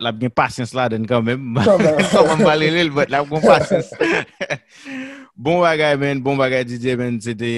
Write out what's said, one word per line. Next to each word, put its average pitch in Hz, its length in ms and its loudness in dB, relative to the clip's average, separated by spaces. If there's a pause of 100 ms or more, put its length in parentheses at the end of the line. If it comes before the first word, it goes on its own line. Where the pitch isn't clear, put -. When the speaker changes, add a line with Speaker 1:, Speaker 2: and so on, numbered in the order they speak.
Speaker 1:
la 117 160 -4
gen 120 160 -4
pasyans 123 440 -2
la 127 160 0
den 110 160 -4
kanmenm. 120 520 -2
Speaker 2:
Kanmenm. 160 460 4
Speaker 1:
<laughs> - 80 -4
Kòman 160 260 4
m 202 60 4
pale 156 260 2
li, 170 220 2
but 139 180 0
la 139 160 2
gen 156 160 -2
pasyans. 175 500 2
<laughs> - 60 -4 (1300)
Bon 165 300 0
bagay, 151 340 2
men. 139 260 -2
Bon 139 140 -2
bagay, 131 260 0
D 120 140 -10
J, 127 180 -2
men. 120 240 -4
Se 117 160 -6
te 117 200 -4